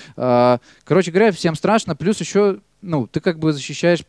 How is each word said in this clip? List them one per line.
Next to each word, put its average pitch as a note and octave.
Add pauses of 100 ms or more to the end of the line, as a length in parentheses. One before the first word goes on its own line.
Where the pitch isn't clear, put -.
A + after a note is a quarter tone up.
(160)
А, B2 (240)
короче E3+
говоря, G#3
всем E3
страшно, G3
плюс G3
ещё, G3 (220)
ну, D#3
ты -
как E3
бы D#3
защищаешь D#3